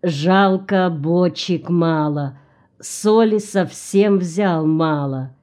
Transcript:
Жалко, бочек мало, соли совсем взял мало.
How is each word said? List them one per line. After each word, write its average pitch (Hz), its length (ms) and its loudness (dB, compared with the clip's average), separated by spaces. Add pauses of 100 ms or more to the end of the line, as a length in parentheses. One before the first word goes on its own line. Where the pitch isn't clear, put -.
Жалко, 190 880 2
бочек 170 760 -2
мало, 151 680 0 (420)
соли 214 580 2
совсем 196 800 0
взял 175 480 0
мало. 147 640 0 (120)